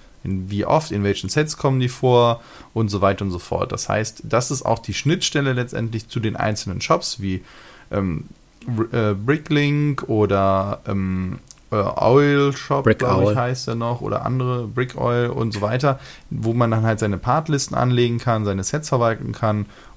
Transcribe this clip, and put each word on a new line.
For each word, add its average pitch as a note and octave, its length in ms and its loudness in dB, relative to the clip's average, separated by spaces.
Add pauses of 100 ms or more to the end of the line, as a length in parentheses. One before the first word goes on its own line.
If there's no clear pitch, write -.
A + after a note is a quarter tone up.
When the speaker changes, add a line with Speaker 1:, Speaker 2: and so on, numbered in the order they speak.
(240)
Speaker 1:
in, F#2 280 -4
wie G2+ 140 -2
oft, D#3 260 2
in G2+ 120 0
welchen G2+ 260 -2
Sets D3+ 280 0
kommen C3+ 220 0
die B2+ 100 0
vor A#2+ 520 4 (320)
und A2 160 0
so G2+ 120 -2
weiter G2 220 4
und G2 80 -2
so F2 80 -6
fort. F2 320 -4
Das - 160 -6
heißt, G#2+ 380 -4
das C3+ 260 0
ist C3+ 120 -4
auch - 160 0
die - 140 -8
Schnittstelle C#3+ 600 0
letztendlich A#2 560 -4
zu - 100 -6
den G#2+ 160 -2
einzelnen G2+ 460 -4
Shops - 400 -2
wie, F#2+ 220 -4 (480)
ähm, F#2+ 340 -2 (680)
R-, A2 200 2
äh, - 20 0
Bricklink D3 960 0
oder, G2 760 2
ähm, F#2 540 -2 (320)
äh, G#2+ 40 0
Oil C#3+ 800 4
Shop, C#3 300 -2
Speaker 2:
Brick - 160 6
Speaker 1:
glaub G2+ 220 2
ich, G2+ 80 6
Speaker 2:
Owl. G#2 80 2
Speaker 1:
heißt B2 320 -2
er A#2 60 -2
noch, A#2 260 -4
oder G#2+ 240 -2
andere, B2+ 420 -2
Brick B2+ 300 -4
Oil A#2+ 320 2
und A#2+ 240 -2
so G2+ 80 -6
weiter, B2+ 380 0 (300)
wo A2+ 240 -2
man A#2 160 4
dann A2+ 140 2
halt A2+ 160 2
seine G2+ 180 0
Partlisten C#3+ 600 0
anlegen B2 420 2
kann, A2+ 240 0
seine G2 220 0
Sets D3+ 240 -4
verwalten A#2 420 0
kann G#2+ 340 0 (320)